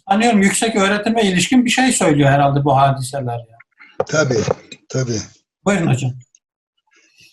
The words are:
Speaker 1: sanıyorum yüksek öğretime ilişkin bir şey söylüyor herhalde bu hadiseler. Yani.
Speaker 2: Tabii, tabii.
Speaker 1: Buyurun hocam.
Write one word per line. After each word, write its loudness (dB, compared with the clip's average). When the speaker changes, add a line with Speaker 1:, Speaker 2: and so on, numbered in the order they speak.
Speaker 1:
sanıyorum 2
yüksek 0
öğretime 0
ilişkin 2
bir -2
şey 0
söylüyor 2
herhalde 2
bu 2
hadiseler. -2
Yani. -14
Speaker 2:
Tabii, 0
tabii. -4
Speaker 1:
Buyurun 0
hocam. -2